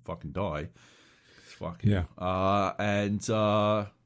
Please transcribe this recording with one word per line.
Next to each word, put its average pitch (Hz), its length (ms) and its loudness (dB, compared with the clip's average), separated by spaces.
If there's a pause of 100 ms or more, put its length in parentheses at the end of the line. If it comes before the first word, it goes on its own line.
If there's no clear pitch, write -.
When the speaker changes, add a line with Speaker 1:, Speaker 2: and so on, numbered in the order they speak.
Speaker 1:
fucking 82 280 -10
die. 85 360 -4 (880)
Fucking 85 320 -2
Speaker 2:
Yeah. 95 140 2 (140)
Speaker 1:
Uh, 95 600 0
and, 104 520 0
uh, 107 560 2 (200)